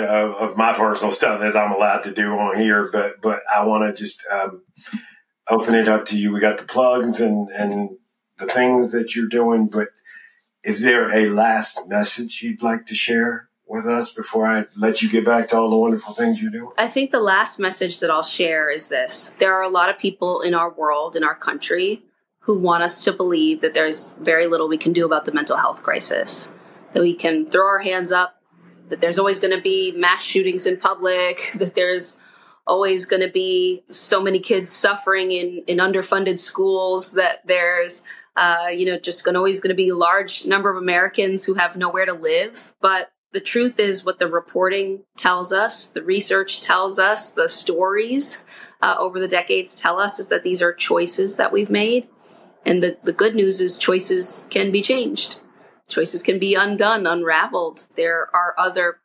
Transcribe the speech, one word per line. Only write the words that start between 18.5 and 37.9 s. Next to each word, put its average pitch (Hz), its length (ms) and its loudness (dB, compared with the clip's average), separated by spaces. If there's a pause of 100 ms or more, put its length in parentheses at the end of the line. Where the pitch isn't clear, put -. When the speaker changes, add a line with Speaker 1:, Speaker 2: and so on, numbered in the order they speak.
Speaker 2:
is 151 160 -8
this. - 500 -6
There 190 160 4
are 190 80 0
a 190 80 -2
lot 185 200 2
of 196 100 -4
people 180 420 -2
in 175 140 0
our 170 180 -2
world, 156 420 -2
in 160 80 0
our 151 120 0
country, 180 680 -4 (360)
who 208 180 0
want 170 240 2
us 170 220 -2
to 190 100 2
believe 160 480 0
that 156 140 0
there's 156 440 0
very 165 280 2
little 165 200 0
we 156 100 0
can 160 140 0
do 170 140 2
about 156 200 0
the 151 60 -4
mental 147 260 0
health - 260 -2
crisis, - 680 -4 (420)
that 170 80 4
we 175 120 4
can 160 320 -2
throw 185 220 2
our 196 120 2
hands 185 320 -4
up, 180 300 0 (480)
that - 120 -8
there's 175 180 2
always 196 200 2
gonna 185 220 0
be 190 300 0
mass 175 320 2
shootings 185 420 0
in 185 120 0
public, 180 760 -2
<laughs> 196 80 -12
that 180 160 -4
there's 180 440 -2 (460)
always 185 400 0
gonna 185 240 0
be 185 580 0
so - 320 0
many 190 200 0
kids 185 320 -2
suffering 190 600 0
in, 180 360 -4
in 180 100 0
underfunded 190 600 0
schools, 185 720 -2
that 175 340 0
there's 175 560 0 (340)